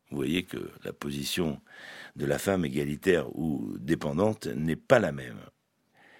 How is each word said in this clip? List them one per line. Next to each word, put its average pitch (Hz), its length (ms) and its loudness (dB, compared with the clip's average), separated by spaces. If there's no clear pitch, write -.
Vous 71 80 -8
voyez 76 260 0
que - 280 -8
la - 80 -6
position 71 720 -2
de 71 100 -2
la 71 120 2
femme 92 280 2
égalitaire 71 720 2
ou 65 420 -2
dépendante 90 680 0
n'est 76 280 0
pas - 240 4
la 90 120 2
même. 65 280 -10